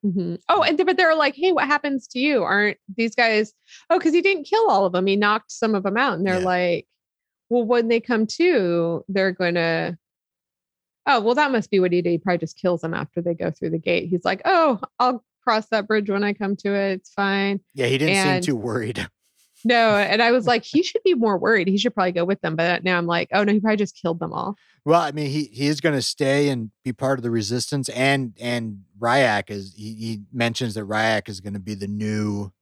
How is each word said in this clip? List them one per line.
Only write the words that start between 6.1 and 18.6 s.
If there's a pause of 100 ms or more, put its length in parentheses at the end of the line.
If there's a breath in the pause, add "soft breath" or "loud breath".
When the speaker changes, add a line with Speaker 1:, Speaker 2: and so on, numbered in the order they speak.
Speaker 1:
And
they're
Speaker 2:
Yeah.
Speaker 1:
like, (640)
"Well,
when
they
come (100)
to,
they're
gonna," (1080)
oh,
well,
that
must
be
what
he
did.
He
probably
just
kills
them
after
they
go
through
the
gate.
He's
like,
"Oh, (200)
I'll (180)
cross
that
bridge
when
I
come
to
it.
It's
fine." (140)
Speaker 2:
Yeah,
he
didn't
seem
Speaker 1:
And
Speaker 2:
too
worried.